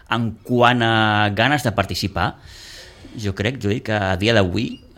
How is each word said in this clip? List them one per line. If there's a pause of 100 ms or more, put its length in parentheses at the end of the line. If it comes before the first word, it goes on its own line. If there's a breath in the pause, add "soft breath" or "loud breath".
en
quant
a
ganes
de
participar, (800 loud breath)
jo
crec,
Judit,
que
a
dia
d'avui, (180)